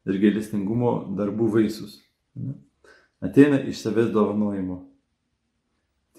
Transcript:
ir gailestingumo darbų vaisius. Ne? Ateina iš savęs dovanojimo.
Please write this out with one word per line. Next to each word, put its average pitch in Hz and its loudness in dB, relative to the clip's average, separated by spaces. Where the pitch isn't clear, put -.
ir 98 -2
gailestingumo 107 0
darbų 104 -2
vaisius. 107 -2
Ne? 127 -10
Ateina 135 6
iš - -8
savęs 110 0
dovanojimo. 101 -2